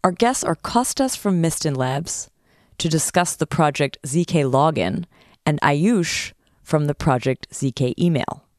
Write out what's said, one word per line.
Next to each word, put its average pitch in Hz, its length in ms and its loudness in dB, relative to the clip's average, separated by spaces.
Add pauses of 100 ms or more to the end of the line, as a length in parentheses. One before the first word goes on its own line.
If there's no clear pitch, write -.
Our 185 80 4
guests 233 320 0
are 165 140 -2
Kostas - 580 -2
from 185 280 0
Mistin 160 340 -2
Labs 131 540 -4 (480)
to 170 100 -2
discuss 165 480 0
the 151 100 -2
project 147 600 0
Z 160 180 0
K 160 200 0
Login 131 600 0 (400)
and 151 160 0
Ayush 170 720 0 (300)
from 151 240 0
the 147 80 0
project 131 580 0
Z 135 200 -4
K 127 260 -2
Email. - 480 0 (120)